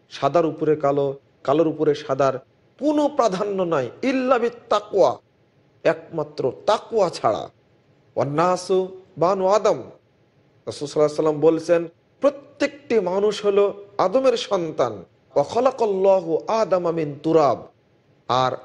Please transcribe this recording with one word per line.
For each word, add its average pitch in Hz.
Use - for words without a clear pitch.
সাদার 156
উপরে 151
কালো, 139
কালোর 156
উপরে 151
সাদার 135
কোনো 294
প্রাধান্য 202
নাই, 143
ইল্লা 254
বিত 233
তাকওয়া, 185
একমাত্র 151
তাকওয়া 208
ছাড়া। 90
ওয়ান্নাসু 180
বানু 185
আদম, 196
রাসূল 143
সাল্লাল্লাহু 151
আলাইহি -
ওয়াসাল্লাম 151
বলছেন, 165
প্রত্যেকটি -
মানুষ 202
হলো 202
আদমের 247
সন্তান। 156
ওয়া 143
খালাকাল্লাহু 190
আদামা 185
মিন 147
তুরাব, 147
আর 127